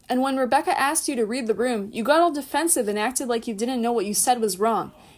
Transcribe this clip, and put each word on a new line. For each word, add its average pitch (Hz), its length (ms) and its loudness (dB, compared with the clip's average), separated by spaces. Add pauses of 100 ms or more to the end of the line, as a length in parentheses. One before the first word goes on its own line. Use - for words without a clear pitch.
And 254 120 0
when 269 160 0
Rebecca 269 420 2
asked 285 300 0
you 285 80 -2
to 233 100 0
read 240 200 -4
the 220 80 0
room, 214 380 -2
you 220 120 -4
got 294 160 4
all 349 100 4
defensive 294 560 0
and 208 120 -2
acted 240 300 -2
like 233 200 -2
you 233 60 -4
didn't 233 280 -2
know 233 100 0
what 220 140 0
you 208 80 -4
said 247 260 2
was 196 180 0
wrong. 208 340 0 (260)